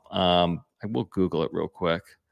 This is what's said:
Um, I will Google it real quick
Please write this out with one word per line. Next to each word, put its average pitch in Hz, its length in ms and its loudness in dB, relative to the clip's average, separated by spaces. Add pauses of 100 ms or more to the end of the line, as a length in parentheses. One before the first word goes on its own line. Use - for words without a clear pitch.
Um, 87 540 2 (180)
I 104 60 -10
will 117 160 -4
Google 82 400 -2
it - 80 -4
real 82 160 -4
quick 87 340 -2 (300)